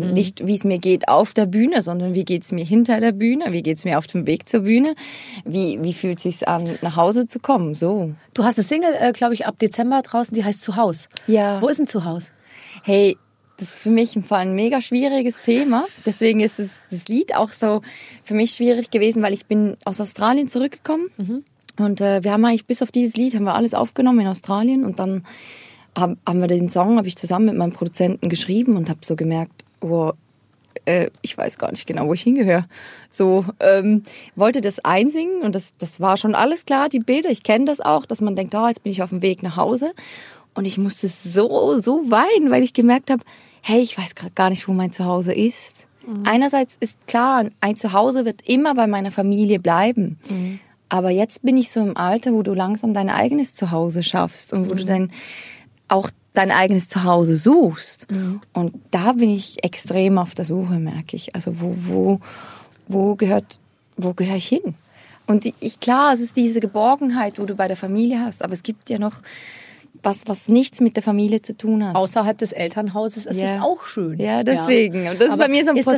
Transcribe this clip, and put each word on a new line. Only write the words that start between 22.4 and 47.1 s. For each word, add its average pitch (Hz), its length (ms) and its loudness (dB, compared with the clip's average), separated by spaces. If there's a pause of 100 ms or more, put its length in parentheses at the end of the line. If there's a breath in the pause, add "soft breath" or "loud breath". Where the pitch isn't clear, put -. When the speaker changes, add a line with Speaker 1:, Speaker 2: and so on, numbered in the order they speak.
Speaker 2:
eigentlich 233 200 2
bis - 180 -2
auf 233 80 -4
dieses 240 240 0
Lied 247 200 0
haben 202 100 -2
wir 180 100 2
alles 226 180 0
aufgenommen 247 460 2
in 202 80 2
Australien. 214 580 0
Und 190 140 -6
dann 190 240 -4 (720 loud breath)
hab-, 175 220 0 (100)
haben 175 120 0
wir 180 80 2
den 175 220 0
Song, 202 280 4
hab 196 100 0
ich 180 100 -4
zusammen 190 300 2
mit 208 100 0
meinem 175 140 0
Produzenten 180 580 -2
geschrieben 208 460 0
und 165 160 -2
hab 156 120 -10
so 165 120 -4
gemerkt, 160 480 -4 (180)
oh, 165 300 0 (760)
äh, 170 240 2 (140)
ich - 120 -8
weiß - 220 -4
gar - 140 -4
nicht - 160 -12
genau, 135 200 -2
wo 156 60 2
ich 180 80 -4
hingehöre. 190 460 4 (420 loud breath)
So, 190 340 2 (160)
ähm, 196 440 4 (320 loud breath)
wollte 233 260 2
das 202 240 -2
einsingen 311 560 2
und 208 140 0
das, - 240 -6
das - 200 -10
war 190 180 2
schon 214 180 0
alles 302 320 -2
klar, 277 220 0
die 269 100 -2
Bilder, 285 320 0
ich 226 100 -4
kenn 220 240 2
das 196 160 -2
auch, 151 240 2
dass - 160 -6
man 202 140 -2
denkt, 185 180 -6
oh, 220 140 0
jetzt 233 160 -4
bin 202 80 -4
ich 190 100 -4
auf 180 80 -4
dem 180 140 -4
Weg 185 180 0
nach 175 160 -6
Hause. 247 340 0 (640 loud breath)
Und 196 120 -4
ich 190 120 -6
musste 196 300 -2
so, 208 680 0
so 262 340 0
weinen, 302 400 4
weil 254 120 4
ich 247 100 -2
gemerkt 240 380 4
hab, 247 100 0 (400 soft breath)
hey, 220 200 2
ich 233 160 -2
weiß 180 180 -8
grad 180 200 -12
gar 190 140 2
nicht, 185 180 -4
wo 190 60 0
mein 185 200 0
Zuhause 180 400 -2
ist. - 540 -4 (200)
Speaker 1:
Mhm. 208 180 -6
Speaker 2:
Einerseits 262 540 2
ist - 260 -4
klar, 247 400 2 (160)